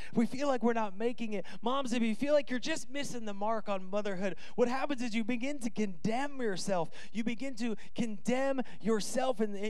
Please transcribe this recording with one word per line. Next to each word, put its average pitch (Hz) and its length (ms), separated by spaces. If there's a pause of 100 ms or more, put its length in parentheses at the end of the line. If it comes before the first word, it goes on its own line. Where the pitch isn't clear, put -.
(100)
if - 80
we 233 80
feel 277 220
like 247 160
we're 240 80
not 214 260
making 226 360
it, 190 120 (160)
moms, 254 300
if 233 100
you 220 140
feel 285 180
like 285 160
you're 247 80
just 294 320
missing 247 340
the 208 80
mark 208 360
on 190 200
motherhood, 196 460 (220)
what 240 100
happens 262 340
is 233 140
you 226 80
begin 254 380
to 233 100
condemn 226 720
yourself. 185 480 (220)
You 220 100
begin 247 340
to 220 200 (180)
condemn 247 680 (180)
yourself, 220 580
and 208 180 (140)